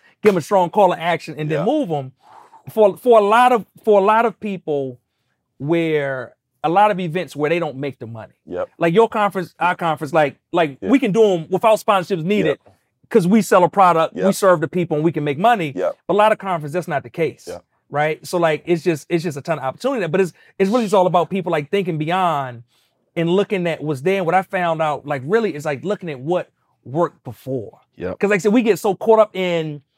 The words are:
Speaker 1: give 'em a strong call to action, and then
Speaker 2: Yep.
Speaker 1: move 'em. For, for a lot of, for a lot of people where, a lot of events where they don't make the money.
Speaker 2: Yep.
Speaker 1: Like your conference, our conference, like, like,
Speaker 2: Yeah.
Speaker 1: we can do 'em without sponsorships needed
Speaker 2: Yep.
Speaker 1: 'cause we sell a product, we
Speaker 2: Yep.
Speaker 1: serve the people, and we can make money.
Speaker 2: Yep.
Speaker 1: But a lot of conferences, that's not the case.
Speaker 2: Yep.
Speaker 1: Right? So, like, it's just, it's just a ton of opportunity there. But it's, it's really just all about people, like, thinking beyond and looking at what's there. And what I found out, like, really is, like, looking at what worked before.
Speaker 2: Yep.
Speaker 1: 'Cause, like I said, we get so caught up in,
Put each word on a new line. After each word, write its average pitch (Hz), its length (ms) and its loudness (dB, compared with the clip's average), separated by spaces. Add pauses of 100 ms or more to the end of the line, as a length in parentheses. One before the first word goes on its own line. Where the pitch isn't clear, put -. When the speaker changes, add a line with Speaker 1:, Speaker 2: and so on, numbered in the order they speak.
(240)
Speaker 1:
give 208 100 4
'em 185 40 0
a 165 40 -2
strong 180 280 2
call 196 220 4
to 160 80 -4
action, 165 380 -4
and 151 140 -4
then 151 80 -2
Speaker 2:
Yep. 160 80 -2
Speaker 1:
move 269 240 0
'em. 135 200 -6 (600)
For, 208 260 2
for 240 220 4
a - 40 4
lot 233 280 4
of, 220 140 0 (180)
for 208 160 4
a 190 40 2
lot 220 220 2
of 220 140 -4
people 147 600 -6 (580)
where, 143 760 -2 (280)
a 151 60 0
lot 208 220 4
of 185 80 -4
events 170 360 -6
where 147 140 -2
they 165 100 0
don't 147 180 -6
make 139 220 -8
the 123 60 -14
money. 110 280 -16 (120)
Speaker 2:
Yep. 87 320 -8
Speaker 1:
Like 170 160 0
your 226 160 4
conference, 196 500 -4
our 175 160 0
conference, 156 380 -6
like, 151 240 2 (140)
like, 160 300 0
Speaker 2:
Yeah. - 80 -4
Speaker 1:
we 262 100 4
can 233 120 0
do 220 120 4
'em 175 260 2
without 208 300 2
sponsorships 190 440 0
needed 180 420 0
Speaker 2:
Yep. - 100 -20 (340)
Speaker 1:
'cause 196 180 4
we 214 140 6
sell 185 220 4
a 165 60 4
product, 170 440 2
we - 80 -6
Speaker 2:
Yep. 196 140 2
Speaker 1:
serve 180 260 4
the 156 60 -2
people, 170 300 -2
and 151 60 -2
we 165 80 2
can 147 120 -4
make 147 160 -2
money. 190 360 0
Speaker 2:
Yep. - 200 -4 (100)
Speaker 1:
But 175 80 -2
a 202 40 2
lot 214 140 4
of 214 60 -2
conferences, 165 360 -6
that's 170 140 -4
not 147 160 -4
the 120 60 -18
case. - 380 -6
Speaker 2:
Yep. 87 160 -12 (260)
Speaker 1:
Right? 151 380 -4
So, 180 100 -4
like, 160 300 0
it's 165 160 0
just, 160 260 -2
it's 170 140 -2
just 165 140 -6
a 135 40 -12
ton 156 160 -6
of 131 60 -12
opportunity 226 380 -4
there. 165 80 -4
But 185 120 0
it's, 180 120 -2 (260)
it's 190 100 0
really 240 140 2
just 202 100 -6
all 185 140 4
about 165 240 0
people, 180 200 -4
like, 156 200 -4
thinking 180 260 -2
beyond 151 680 -4 (520)
and 170 160 0
looking 190 340 -2
at 160 180 -4
what's 147 180 -6
there. 190 160 0
And 185 100 -4
what 165 80 2
I 190 80 2
found 175 360 -4
out, 151 280 -4
like, 143 180 -6
really 202 300 0
is, 147 100 -10
like, 143 180 -6
looking 185 260 -6
at 135 100 -10
what 160 300 -4 (360)
worked 151 380 -4
before. 127 560 -10 (160)
Speaker 2:
Yep. 87 240 -8
Speaker 1:
'Cause, 202 100 0
like 208 80 2
I 170 40 -2
said, 208 120 2
we 254 80 4
get 202 160 2
so 202 160 -2
caught 220 240 2
up 214 180 2
in, 165 460 -4 (160)